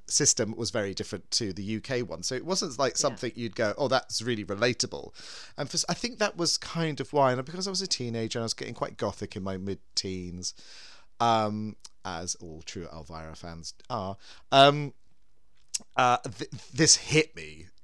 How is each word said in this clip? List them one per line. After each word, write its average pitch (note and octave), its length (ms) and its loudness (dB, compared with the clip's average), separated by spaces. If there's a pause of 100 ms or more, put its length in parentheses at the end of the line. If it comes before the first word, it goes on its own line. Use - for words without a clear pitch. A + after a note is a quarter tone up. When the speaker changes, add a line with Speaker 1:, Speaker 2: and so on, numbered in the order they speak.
Speaker 1:
system A2 480 2
was A2+ 140 -2
very G2+ 240 0
different - 380 -6
to G#2 200 0
the G2 120 -6
U G#2+ 180 -2
K B2 220 -2
one. E2 180 -8
So B2+ 140 -2
it B2+ 100 -6
wasn't F3 320 -2
like C3 160 4
Speaker 2:
Yeah. - 40 -2
Speaker 1:
something B2 380 0
you'd A#2 200 -6
go, G#2+ 200 2
"Oh, C#3 120 0
that's - 340 2
really A2+ 240 -2
relatable." G2+ 680 0 (440)
And C#3+ 100 -4
for, E3+ 100 -4
s-, - 120 0
I F3 60 2
think A#3 240 -6
that G#3 180 2
was E3+ 220 2
kind D#3+ 400 -2
of C3+ 120 -4
why, C3+ 220 6
and B2+ 100 0
because F3+ 220 -6
I G3 60 -4
was F#3+ 100 -2
a F#3+ 60 -4
teenager A2+ 500 -2
and A#2 60 0
I - 20 0
was A2 80 0
getting A#2 220 -6
quite - 220 -4
gothic G2+ 380 -4
in G#2 60 -4
my F#2+ 160 -4
mid-teens, F#2 960 -6 (680)
um, G#2+ 560 2 (300)
as F2+ 300 -4
all D#2+ 260 -14
true E2+ 320 -10
Elvira D#2+ 420 -12
fans E2 380 -12 (160)
are, G2 280 -4 (340)
um, C#3+ 420 8 (1000)
uh, B2 220 6
th-, - 320 -6 (240)
this D3 240 8
hit - 380 2
me, D#2+ 320 -14 (160)